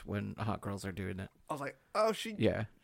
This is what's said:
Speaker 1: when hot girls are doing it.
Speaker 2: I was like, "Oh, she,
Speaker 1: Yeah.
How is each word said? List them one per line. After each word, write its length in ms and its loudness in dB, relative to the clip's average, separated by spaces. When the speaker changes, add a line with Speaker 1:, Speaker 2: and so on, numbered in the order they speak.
Speaker 1:
when 340 -2
hot 220 -2
girls 240 -4
are 60 -2
doing 280 -4
it. 100 -6
Speaker 2:
I 40 -2
was 80 -4
like, 160 -6
"Oh, 160 6
she, 280 -4
Speaker 1:
Yeah. 260 4